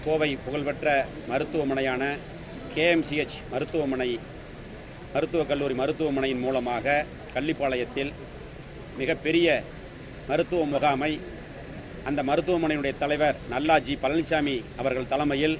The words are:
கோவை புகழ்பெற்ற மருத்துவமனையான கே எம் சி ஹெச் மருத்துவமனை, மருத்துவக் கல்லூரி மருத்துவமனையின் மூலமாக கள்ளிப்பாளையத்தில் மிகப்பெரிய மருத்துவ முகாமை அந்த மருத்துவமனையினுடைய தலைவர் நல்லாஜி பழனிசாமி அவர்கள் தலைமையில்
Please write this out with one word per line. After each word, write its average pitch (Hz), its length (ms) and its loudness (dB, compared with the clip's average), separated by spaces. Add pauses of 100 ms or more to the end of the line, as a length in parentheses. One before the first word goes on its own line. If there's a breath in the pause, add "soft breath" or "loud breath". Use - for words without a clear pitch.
கோவை 151 240 4 (160)
புகழ்பெற்ற 143 420 -2 (440)
மருத்துவமனையான 135 720 0 (720)
கே 151 100 2 (100)
எம் 160 140 4
சி 147 120 -2
ஹெச் - 180 -4 (140)
மருத்துவமனை, 135 560 0 (1040)
மருத்துவக் 151 340 2
கல்லூரி 139 260 0
மருத்துவமனையின் 135 720 0
மூலமாக 127 600 2 (300)
கள்ளிப்பாளையத்தில் 139 800 0 (880)
மிகப்பெரிய 160 480 4 (800)
மருத்துவ 165 360 2 (100)
முகாமை 143 380 2 (920)
அந்த 143 260 0
மருத்துவமனையினுடைய 156 680 2
தலைவர் 147 380 4 (160)
நல்லாஜி 143 500 4
பழனிசாமி 147 540 2 (200)
அவர்கள் 127 380 0
தலைமையில் 147 460 2